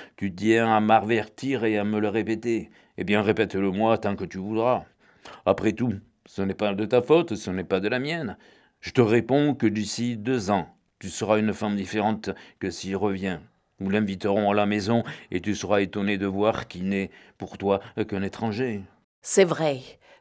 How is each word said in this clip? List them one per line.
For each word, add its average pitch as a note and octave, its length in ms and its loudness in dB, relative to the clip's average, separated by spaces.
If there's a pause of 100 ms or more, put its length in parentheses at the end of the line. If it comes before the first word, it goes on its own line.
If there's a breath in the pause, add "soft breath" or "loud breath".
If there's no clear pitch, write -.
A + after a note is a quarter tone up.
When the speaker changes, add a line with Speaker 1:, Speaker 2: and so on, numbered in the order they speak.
(160 loud breath)
Speaker 1:
tu G2 160 -4
tiens A2+ 400 4
à A2 80 6
m'avertir A2 840 2
et G#2+ 140 2
à G#2 60 0
me G#2+ 140 0
le G#2 100 0
répéter. A2 640 -2 (280 soft breath)
Eh F2+ 60 -4
bien, G#2 180 2
répète-le-moi G2+ 760 2
tant G2+ 160 -2
que F#2 100 -6
tu F2 140 -10
voudras. A2 460 0 (600 loud breath)
Après F#2+ 260 2
tout, A2+ 220 -2 (320)
ce - 160 -8
n'est G2 120 -2
pas G#2 200 -2
de G#2 100 -2
ta B2 180 4
faute, D#3+ 320 4
ce G2 160 -6
n'est F#2 140 -4
pas F#2+ 160 0
de G2+ 80 -2
la B2 100 0
mienne. C#3+ 380 -6 (440 soft breath)
Je - 120 -12
te - 80 4
réponds B2 540 4
que A#2 120 0
d'ici G#2+ 500 -2
deux G#2+ 340 -2
ans, F#2+ 180 0 (300)
tu F#2+ 120 -12
seras G#2+ 280 2
une G#2+ 140 2
femme G#2 240 -4
différente G#2 540 -2 (280 loud breath)
que F#2 120 -4
s'il F#2+ 260 -6
revient. F#2+ 420 -2 (400)
Nous F#2+ 120 -4
l'inviterons G2+ 600 0
à G2+ 40 2
la G#2 120 2
maison G#2+ 360 0 (280 loud breath)
et F2+ 100 -4
tu G2 140 -2
seras G2+ 260 2
étonné G2+ 380 -2
de G2 80 -2
voir G2+ 420 0
qu'il F#2 200 -8
n'est G2 220 -2 (280 soft breath)
pour - 200 -12
toi G2 220 0 (280 loud breath)
qu'un G2 140 -4
étranger. G#2+ 600 -4 (400)
Speaker 2:
C'est - 220 4
vrai, D#3 360 0 (400 soft breath)